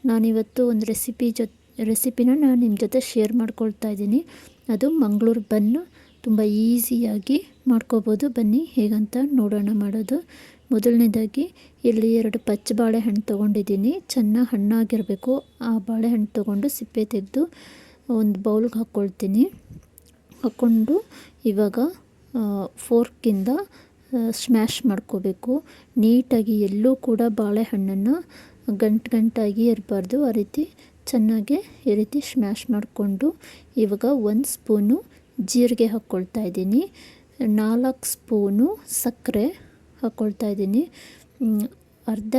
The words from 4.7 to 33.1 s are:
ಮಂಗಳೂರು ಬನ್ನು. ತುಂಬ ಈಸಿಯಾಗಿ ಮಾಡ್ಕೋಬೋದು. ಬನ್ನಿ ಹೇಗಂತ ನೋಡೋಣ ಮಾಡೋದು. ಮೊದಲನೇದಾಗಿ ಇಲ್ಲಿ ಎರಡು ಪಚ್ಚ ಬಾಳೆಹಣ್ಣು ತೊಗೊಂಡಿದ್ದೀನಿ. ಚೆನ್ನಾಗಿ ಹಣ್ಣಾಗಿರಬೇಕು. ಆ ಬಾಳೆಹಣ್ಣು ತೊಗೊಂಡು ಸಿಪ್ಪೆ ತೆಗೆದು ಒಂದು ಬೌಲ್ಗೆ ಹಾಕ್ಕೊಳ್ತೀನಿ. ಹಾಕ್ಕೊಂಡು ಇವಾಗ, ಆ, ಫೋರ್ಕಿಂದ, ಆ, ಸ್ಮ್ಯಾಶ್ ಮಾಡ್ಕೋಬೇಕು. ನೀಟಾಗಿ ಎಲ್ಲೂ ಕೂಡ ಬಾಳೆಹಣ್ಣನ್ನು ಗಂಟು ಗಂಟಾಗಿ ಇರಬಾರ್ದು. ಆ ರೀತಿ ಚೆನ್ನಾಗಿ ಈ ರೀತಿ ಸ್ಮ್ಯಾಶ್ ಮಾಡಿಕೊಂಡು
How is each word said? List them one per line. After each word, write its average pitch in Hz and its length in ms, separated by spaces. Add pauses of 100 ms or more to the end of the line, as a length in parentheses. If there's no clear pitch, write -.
ಮಂಗಳೂರು 226 500
ಬನ್ನು. 220 460 (360)
ತುಂಬ 214 200
ಈಸಿಯಾಗಿ 226 1040 (200)
ಮಾಡ್ಕೋಬೋದು. 226 640
ಬನ್ನಿ 240 420
ಹೇಗಂತ 214 460 (160)
ನೋಡೋಣ 208 400
ಮಾಡೋದು. 214 540 (460)
ಮೊದಲನೇದಾಗಿ 233 800 (320)
ಇಲ್ಲಿ 226 300
ಎರಡು 226 240
ಪಚ್ಚ 208 340
ಬಾಳೆಹಣ್ಣು 220 480
ತೊಗೊಂಡಿದ್ದೀನಿ. 208 880
ಚೆನ್ನಾಗಿ 226 440
ಹಣ್ಣಾಗಿರಬೇಕು. 220 920 (160)
ಆ 226 180
ಬಾಳೆಹಣ್ಣು 220 480
ತೊಗೊಂಡು 208 420
ಸಿಪ್ಪೆ 226 360
ತೆಗೆದು 247 460 (580)
ಒಂದು 214 320
ಬೌಲ್ಗೆ 220 380
ಹಾಕ್ಕೊಳ್ತೀನಿ. 202 680 (1000)
ಹಾಕ್ಕೊಂಡು 233 600 (400)
ಇವಾಗ, 208 340 (560)
ಆ, 202 320 (100)
ಫೋರ್ಕಿಂದ, 226 720 (100)
ಆ, - 720
ಸ್ಮ್ಯಾಶ್ 233 560
ಮಾಡ್ಕೋಬೇಕು. 202 800 (320)
ನೀಟಾಗಿ 226 640
ಎಲ್ಲೂ 208 360
ಕೂಡ 233 320
ಬಾಳೆಹಣ್ಣನ್ನು 208 960 (460)
ಗಂಟು 214 400
ಗಂಟಾಗಿ 220 560
ಇರಬಾರ್ದು. 220 580
ಆ 247 60
ರೀತಿ 226 400 (360)
ಚೆನ್ನಾಗಿ 220 480 (320)
ಈ 214 80
ರೀತಿ 214 260
ಸ್ಮ್ಯಾಶ್ 220 500
ಮಾಡಿಕೊಂಡು 208 640 (420)